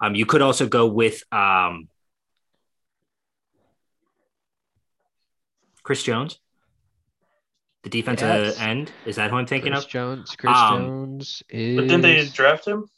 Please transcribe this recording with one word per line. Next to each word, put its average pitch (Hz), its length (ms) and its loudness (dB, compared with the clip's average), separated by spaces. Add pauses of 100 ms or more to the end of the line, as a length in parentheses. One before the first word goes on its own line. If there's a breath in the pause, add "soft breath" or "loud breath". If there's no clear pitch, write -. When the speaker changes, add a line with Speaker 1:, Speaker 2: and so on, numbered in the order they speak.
Speaker 1:
Um, 104 140 -2
you 107 100 0
could 147 160 2
also 135 260 2
go 117 200 2
with, 110 360 0 (100)
um, 92 560 0 (4000)
Chris 135 200 -4
Jones, 127 360 -6 (1400)
the 98 80 -14
defensive 113 380 -2
Speaker 2:
Yes. 107 320 0
Speaker 1:
end. 117 320 -6 (120)
Is 107 120 -8
that 107 140 -2
who 123 60 -2
I'm 123 100 -2
thinking 135 260 -4
Speaker 2:
Chris 139 120 -4
Speaker 1:
of? - 60 -18
Speaker 2:
Jones. 127 460 -8
Chris 120 200 4
Speaker 1:
Um, 110 220 6
Speaker 2:
Jones 135 680 -8
is 117 280 -2
Speaker 3:
But 127 60 2
didn't 170 200 4
they 160 240 4
draft 139 400 2
him? 208 180 -4 (140)